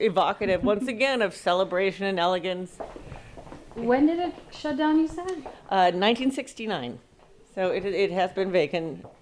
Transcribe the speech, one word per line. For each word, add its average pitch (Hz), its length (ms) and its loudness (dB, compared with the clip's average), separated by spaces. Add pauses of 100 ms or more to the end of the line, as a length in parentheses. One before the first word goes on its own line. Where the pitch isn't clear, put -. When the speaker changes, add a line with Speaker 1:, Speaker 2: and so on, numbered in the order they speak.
Speaker 1:
evocative, 180 640 2
once 214 240 2
Speaker 2:
<laughs> 247 80 -4
Speaker 1:
again, 254 260 2
of 185 120 0
celebration 185 720 0
and 190 140 0
elegance. 180 580 -2 (1000)
Speaker 2:
When 240 300 4
did 330 120 4
it 349 160 -2 (160)
shut 302 260 -4
down, 311 220 4
you 320 80 4
said? 349 400 -8 (240)
Speaker 1:
Uh, 180 240 4
nineteen 233 380 2
sixty-nine. 208 640 -8 (560)
So 113 160 0
it, 180 140 -2
it 196 260 0
has 180 220 0
been 190 180 0
vacant 165 560 0 (160)